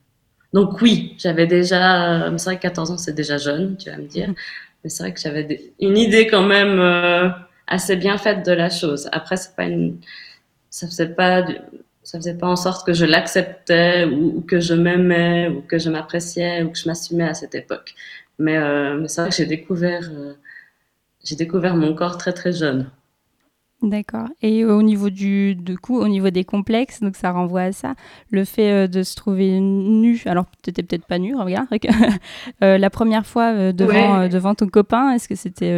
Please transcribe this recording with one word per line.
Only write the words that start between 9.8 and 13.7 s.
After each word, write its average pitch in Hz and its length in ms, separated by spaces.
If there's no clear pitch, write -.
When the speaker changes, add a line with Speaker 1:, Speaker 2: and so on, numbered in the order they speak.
Speaker 1:
ça - 160
faisait 165 220
pas 180 340
du... 160 120
ça - 160
faisait 170 160
pas 175 140
en 180 80
sorte 185 280
que 175 100
je 165 120
l'acceptais 175 1000